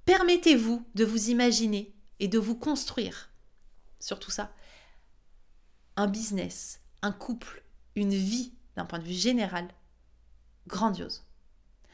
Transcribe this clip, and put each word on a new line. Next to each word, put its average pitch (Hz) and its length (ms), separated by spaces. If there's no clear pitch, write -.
permettez-vous 339 920
de 214 120
vous 220 240
imaginer 226 640
et 202 80
de 220 100
vous 220 180
construire, - 720
surtout - 300
ça, 208 220
un 202 100
business, 202 720
un 190 100
couple, - 500
une 202 180
vie, 214 400
d'un 175 80
point 170 140
de 165 60
vue 175 80
général, 185 560
grandiose. 190 600